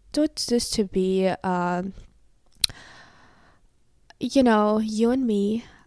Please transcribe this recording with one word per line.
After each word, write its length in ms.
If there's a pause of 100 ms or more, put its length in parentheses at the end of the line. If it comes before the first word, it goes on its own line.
(140)
to, 160 (180)
this 240
to 140
be, 420 (160)
um, 500 (2250)
you 240
know, 340
you 320
and 160
me, 400 (220)